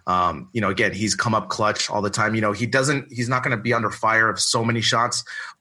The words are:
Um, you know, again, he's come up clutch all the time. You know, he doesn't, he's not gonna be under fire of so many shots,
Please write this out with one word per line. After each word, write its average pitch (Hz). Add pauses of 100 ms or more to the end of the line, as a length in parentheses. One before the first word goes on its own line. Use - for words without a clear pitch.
Um, 90
you 117
know, 98
again, 98
he's 95
come 110
up 98
clutch -
all 104
the 101
time. 107
You 110
know, 107
he 110
doesn't, 135
he's 117
not 127
gonna 127
be 110
under 110
fire 110
of 95
so 117
many 117
shots, 117 (360)